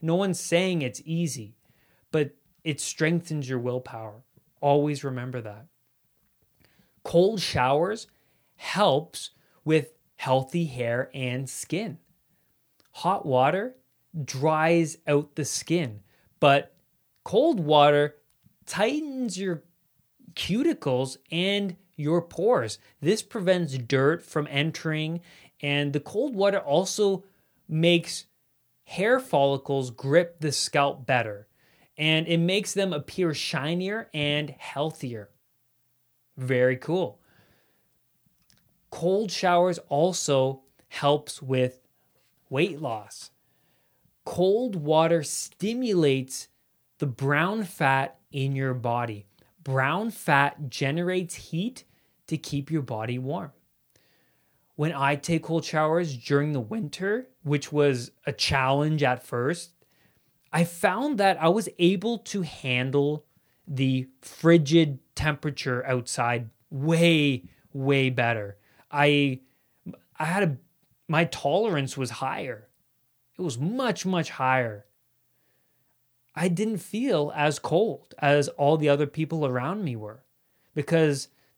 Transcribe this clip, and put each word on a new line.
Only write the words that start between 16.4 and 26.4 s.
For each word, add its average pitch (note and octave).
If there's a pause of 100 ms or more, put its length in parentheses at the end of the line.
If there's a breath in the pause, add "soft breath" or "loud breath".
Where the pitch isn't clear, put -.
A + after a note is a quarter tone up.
but C#3+ (480)
cold B3
water D3 (480)
tightens C4
your F3+ (720)
cuticles D3 (120)
and F#3+ (200)
your D#3
pores. E3+ (220 soft breath)
This F3+
prevents F3
dirt C3+
from D3+
entering, D#3 (400 loud breath)
and C#3+
the D3
cold B3+
water G3